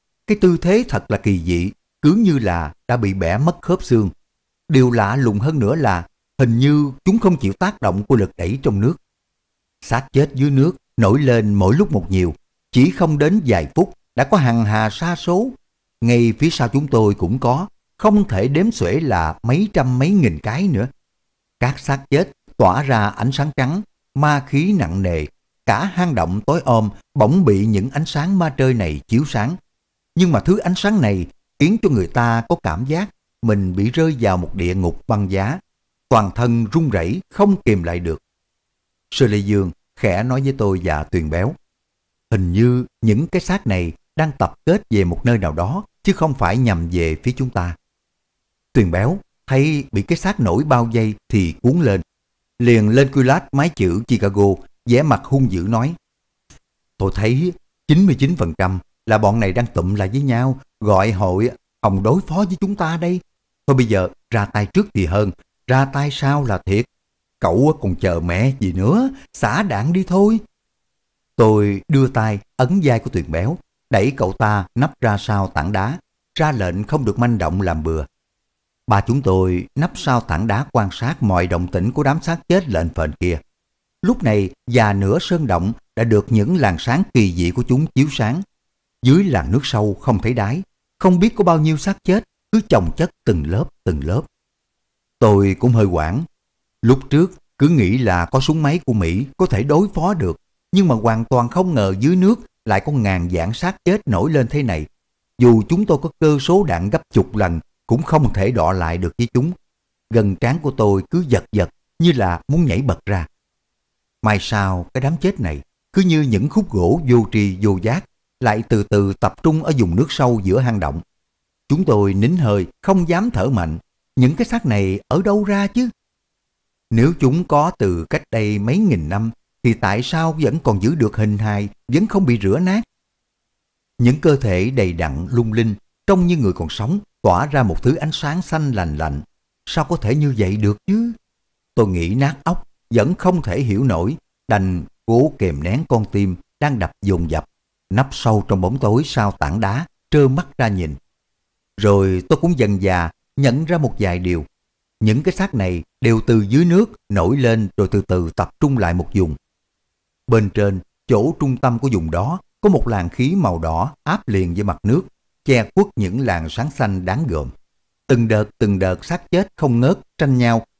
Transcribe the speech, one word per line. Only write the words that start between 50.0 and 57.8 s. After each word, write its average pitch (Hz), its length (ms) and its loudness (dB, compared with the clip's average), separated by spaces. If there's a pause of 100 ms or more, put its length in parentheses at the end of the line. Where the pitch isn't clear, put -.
cái 165 160 -4
xác - 220 -4
nổi 104 240 2
bao 123 300 0
vây 110 200 0 (160)
thì 104 320 0
cuốn 151 180 2
lên, 101 220 0 (580)
liền 117 300 4
lên 135 240 2
quy 139 100 2
lát 139 300 0
máy 143 160 0
chữ 92 380 -2
Chicago, 101 380 2 (400)
vẻ 120 180 4
mặt 143 220 0
hung 135 260 2
dữ 90 180 -4
nói: 120 260 -2 (1000)
"Tôi 98 180 -2
thấy 127 380 -2 (340)